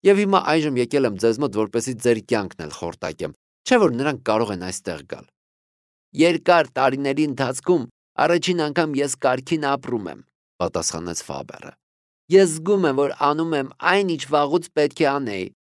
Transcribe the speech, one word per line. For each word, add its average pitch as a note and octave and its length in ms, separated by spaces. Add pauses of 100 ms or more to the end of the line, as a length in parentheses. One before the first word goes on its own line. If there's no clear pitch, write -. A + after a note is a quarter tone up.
Եվ G3 120
հիմա G3 240 (120)
այժմ D3+ 280
եկել B2 280
եմ G2+ 120
ձեզ A2+ 200
մոտ, C#3 160
որպեսզի A2 400
ձեր A2+ 280
կյանքն G2 400
էլ D2+ 120
խորտակեմ, E2+ 600 (300)
չէ՞ B3+ 100
որ F#3 160
նրանք C3 300
կարող A2 300
են F2+ 120
այստեղ F2+ 360 (100)
գալ"։ - 160 (880)
"Երկար E3 560
տարիների C3+ 560
ընթացքում C3 600 (380)
առաջին E3+ 380
անգամ D3+ 340
ես C#3 160 (120)
կարգին C3 420
ապրում B2 400
եմ", D2+ 140 (400)
պատասխանեց E2+ 680
Ֆաբերը։ - 460 (580)
"Ես F#3 240
զգում F3+ 320
եմ, C3+ 100
որ C#3+ 180 (120)
անում D#3 320
եմ C3+ 140 (180)
այն, F#3+ 240
ինչ C#3+ 160
վաղուց D3 400
պետք D3 320
է D3 80
անեի։ A2 360 (160)